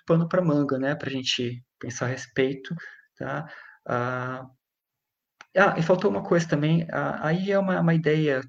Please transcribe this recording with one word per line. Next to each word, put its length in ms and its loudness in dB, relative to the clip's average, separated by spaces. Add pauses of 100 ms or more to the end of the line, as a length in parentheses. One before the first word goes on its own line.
pano 220 4
pra 160 2
manga, 340 2
né, 160 -2
pra 160 -6
gente 540 -4 (160)
pensar 260 -6
a 40 -2
respeito, 680 -4 (420)
tá? 300 -8 (400)
Ah, 580 -4 (1120)
ah, 200 4
e 40 -2
faltou 300 2
uma 100 -4
coisa 260 2
também, 440 2
ah, 360 -4
aí 220 0
é 80 2
uma, 220 0
uma 160 4
ideia 520 2